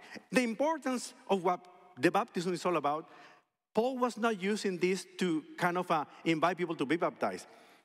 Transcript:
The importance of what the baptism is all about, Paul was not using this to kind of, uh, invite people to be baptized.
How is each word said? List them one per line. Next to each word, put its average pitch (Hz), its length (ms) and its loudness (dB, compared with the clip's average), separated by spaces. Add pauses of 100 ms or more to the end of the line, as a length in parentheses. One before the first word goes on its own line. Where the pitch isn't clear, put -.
(320)
The 247 120 4
importance 254 680 -2 (160)
of 190 140 2
what 180 160 2 (400)
the 165 100 4
baptism 185 440 -2
is 165 120 -6
all 180 120 2
about, 151 320 -2 (680)
Paul 247 240 0
was 240 180 0
not 214 240 0
using 196 380 -2
this 185 260 2 (140)
to 160 240 0 (140)
kind 175 200 0
of, 180 140 -2
uh, 151 120 2 (220)
invite 165 320 2
people 165 180 -2
to 147 100 -2
be 131 100 0
baptized. 120 500 -2 (400)